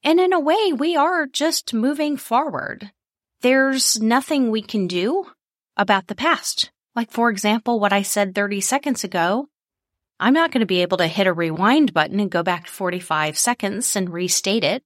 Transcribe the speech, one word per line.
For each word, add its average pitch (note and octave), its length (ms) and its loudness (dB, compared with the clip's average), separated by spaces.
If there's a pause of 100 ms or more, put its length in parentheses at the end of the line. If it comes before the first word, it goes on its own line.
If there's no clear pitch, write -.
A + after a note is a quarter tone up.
And E4 160 4
in F#4 140 4
a F4 60 2
way, F4 340 2
we D4+ 220 -2
are D#4+ 320 2
just - 440 -2
moving C#4+ 460 0
forward. A#3 760 -4 (500)
There's C4 600 2
nothing B3 480 2
we A3 140 -2
can G3+ 240 -2
do G#3 400 -2 (500)
about G3 300 2
the G3+ 80 -8
past. - 560 -2 (240)
Like, A#3 160 -4
for A#3 180 2
example, A3 500 0
what G3+ 140 2
I G3+ 80 2
said G3 320 -2
thirty G3+ 260 -2
seconds C4 440 -2
ago, F#3+ 460 -2 (720)
I'm A#3 140 2
not E4 180 2
gonna A3+ 140 2
be F3+ 160 0
able F3+ 160 0
to F3 80 2
hit F#3 220 0
a F3+ 60 2
rewind F3+ 600 2
button E3+ 260 0
and G3 120 -2
go F3 100 0
back F3 260 -4
forty-five E3+ 680 -4
seconds A3+ 580 -2
and F#3 160 -2
restate F#3 520 -2
it. F#3+ 220 -2